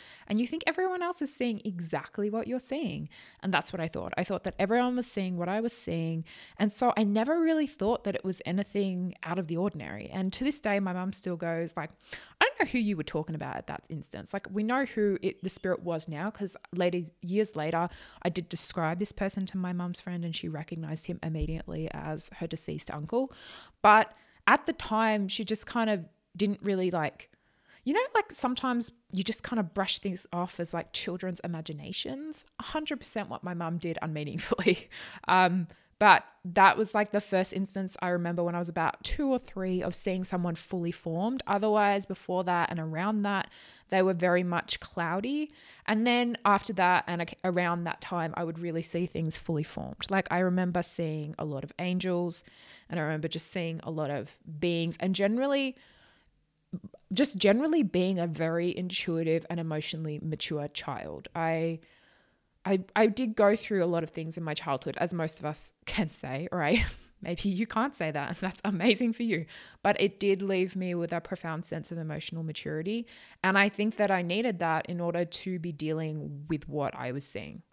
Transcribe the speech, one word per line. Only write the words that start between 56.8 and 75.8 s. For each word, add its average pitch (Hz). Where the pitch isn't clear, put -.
just 254
generally 269
being 185
a 170
very 165
intuitive 165
and 175
emotionally 156
mature 151
child. -
I, 165
I, 190
I 220
did 220
go 208
through 196
a 170
lot 165
of 156
things 160
in 165
my 151
childhood, -
as 175
most 165
of 151
us -
can 170
say, 139
right? 180
<laughs> -
Maybe 175
you 190
can't 262
say 156
that, 143
and -
that's -
amazing 208
for 240
you. 170
But 202
it 196
did 196
leave 190
me 180
with 170
a 170
profound 170
sense 160
of 170
emotional 160
maturity. 165
And 196
I 196
think 214
that 202
I 185
needed 185
that 160
in 175
order 170
to 180
be 170
dealing 156